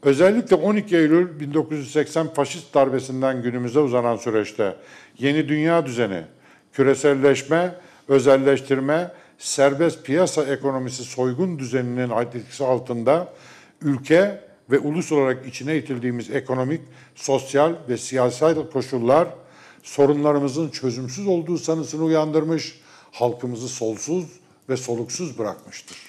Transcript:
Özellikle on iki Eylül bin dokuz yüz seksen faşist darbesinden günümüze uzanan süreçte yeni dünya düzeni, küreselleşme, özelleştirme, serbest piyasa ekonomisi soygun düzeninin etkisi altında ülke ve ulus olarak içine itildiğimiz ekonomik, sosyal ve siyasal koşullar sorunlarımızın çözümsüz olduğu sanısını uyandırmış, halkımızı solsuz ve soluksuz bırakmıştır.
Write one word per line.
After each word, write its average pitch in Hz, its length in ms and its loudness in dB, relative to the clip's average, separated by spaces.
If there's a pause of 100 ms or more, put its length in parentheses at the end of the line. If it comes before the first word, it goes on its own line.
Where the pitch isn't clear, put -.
Özellikle 185 540 4
on 196 200 2
iki 196 200 0
Eylül 160 440 4
bin 147 140 -8
dokuz 156 240 0
yüz 135 140 -10
seksen 151 420 0
faşist 147 400 -4
darbesinden 131 680 0
günümüze 123 380 0
uzanan 123 360 2
süreçte 107 600 -2 (420)
yeni 143 300 0
dünya 156 380 2
düzeni, 113 360 -2 (500)
küreselleşme, 139 1000 2 (340)
özelleştirme, 135 1000 4 (280)
serbest 139 680 2
piyasa 156 400 0
ekonomisi 131 600 -4
soygun 139 540 -2
düzeninin 123 520 -4
etkisi 120 540 -4
altında 127 680 0 (500)
ülke 160 580 2 (300)
ve 139 80 4
ulus 151 340 -4
olarak 131 340 0
içine 135 300 -6
itildiğimiz 123 540 -6
ekonomik, 131 500 -4 (340)
sosyal 139 600 0 (140)
ve 123 80 -2
siyasal 131 720 0
koşullar 127 580 0 (540)
sorunlarımızın 143 840 2
çözümsüz 127 580 -6
olduğu 170 320 -2
sanısını 160 460 -4
uyandırmış, 156 760 0 (320)
halkımızı 123 560 -4
solsuz 123 560 -4 (440)
ve 131 80 -2
soluksuz 123 640 -6
bırakmıştır. - 580 -10 (120)